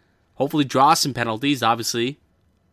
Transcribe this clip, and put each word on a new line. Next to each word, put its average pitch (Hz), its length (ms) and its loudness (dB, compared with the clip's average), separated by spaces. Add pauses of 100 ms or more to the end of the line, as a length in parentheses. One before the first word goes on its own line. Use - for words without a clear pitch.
(360)
hopefully 147 280 0
draw 135 300 4
some 143 200 0
penalties, 120 500 -2
obviously, 117 560 -2 (540)